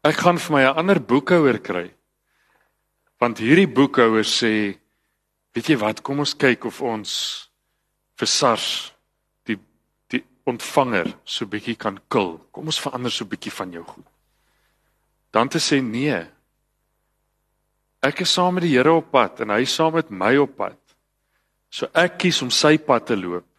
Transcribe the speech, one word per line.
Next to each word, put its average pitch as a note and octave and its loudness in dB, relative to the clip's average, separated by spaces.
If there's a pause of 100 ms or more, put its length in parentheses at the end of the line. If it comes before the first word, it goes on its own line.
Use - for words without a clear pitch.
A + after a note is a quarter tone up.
Ek D3+ 2
gaan F3 2
vir - -4
my C#3 6
'n C3+ 4
ander F3+ 2
boekhouer C#3 2
kry. F2+ -6 (1300)
Want A#2+ 0
hierdie D#3 4
boekhouer A#2 4
sê, G#2+ -2 (760)
"Weet A#2 -6
jy D#3 4
wat, G#2+ -2
kom C#3 -6
ons C#3+ -4
kyk B2+ 0
of - -8
ons - -8 (680)
vir A2+ -4
sars - -2 (520)
die, G#2+ -6 (500)
die B2 -6 (200)
ontvanger A#2+ -2 (100)
so - -8
bietjie G#2+ -8
kan G2+ -6 (100)
kil. F2+ -2 (100)
Kom - -14
ons D#3 -4
verander B2+ -6
so - -6
bietjie - -10
van F2+ -10
jou E2+ -16
goed." - -20 (1200)
Dan A#2 0
te E3 -4
sê, C#3 0
"Nee. A#2 -4 (1800)
Ek C#3+ -2
is F3+ -2
saam F3+ 2
met F3+ -2
die E3 2
Here D#3 6
op D#3+ 0
pad A#2+ 0
en A2 -4
hy G#2+ 0
is C3+ -2
saam D#3+ 0
met E3 -2
my G2+ 0
op C#3+ 0
pad. G2 -8 (920)
So - -8
ek F3 2
kies F3 0
om B2+ -6
sy D3+ 4
pad B2+ 0
te A#2 0
loop." F2 -6 (120)